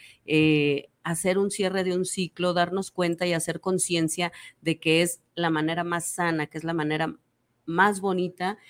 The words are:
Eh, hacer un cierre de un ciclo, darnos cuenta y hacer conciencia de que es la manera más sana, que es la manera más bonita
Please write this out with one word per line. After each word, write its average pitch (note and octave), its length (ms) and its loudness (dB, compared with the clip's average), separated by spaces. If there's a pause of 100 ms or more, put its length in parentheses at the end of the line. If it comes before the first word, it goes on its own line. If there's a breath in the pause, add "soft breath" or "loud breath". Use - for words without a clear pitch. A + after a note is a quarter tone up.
(260 loud breath)
Eh, D3+ 600 4 (160)
hacer F3+ 360 0
un G3 120 2
cierre F#3+ 340 -2
de F3+ 120 0
un F3+ 80 0
ciclo, F3+ 480 -2
darnos F3 380 0
cuenta F3 360 -2
y F3 60 2
hacer E3 280 -2
conciencia F3 720 0 (280 loud breath)
de D#3+ 180 -2
que D#3+ 240 4
es F3 180 -2 (140)
la E3+ 160 0
manera D#3+ 340 0
más E3+ 220 -4
sana, D#3+ 400 -2
que D#3+ 120 -10
es D#3 60 -10
la E3 100 -2
manera D#3+ 420 -2 (480)
más F#3+ 380 2
bonita F#3 560 -2 (120)